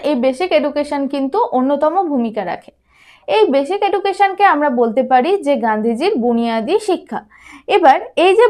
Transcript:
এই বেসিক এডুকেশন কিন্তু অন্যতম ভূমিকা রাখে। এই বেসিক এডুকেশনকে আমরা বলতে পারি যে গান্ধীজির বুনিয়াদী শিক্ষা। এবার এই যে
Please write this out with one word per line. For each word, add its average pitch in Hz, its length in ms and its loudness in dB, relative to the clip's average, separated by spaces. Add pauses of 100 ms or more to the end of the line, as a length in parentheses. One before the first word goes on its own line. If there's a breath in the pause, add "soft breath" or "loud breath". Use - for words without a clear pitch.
এই 294 160 0
বেসিক 269 340 -2
এডুকেশন 285 420 -4 (120)
কিন্তু 277 260 -4 (200)
অন্যতম 285 360 0 (160)
ভূমিকা 226 420 -4
রাখে। - 200 -14 (640 soft breath)
এই 440 80 4 (100)
বেসিক 285 340 0
এডুকেশনকে 392 560 0 (100)
আমরা 294 140 0 (120)
বলতে 233 300 0
পারি 254 200 2 (160)
যে 285 80 2 (120)
গান্ধীজির 226 460 -2 (120)
বুনিয়াদী 233 520 -2 (120)
শিক্ষা। - 320 -4 (560 loud breath)
এবার 320 220 6 (260)
এই 381 140 4
যে 480 120 6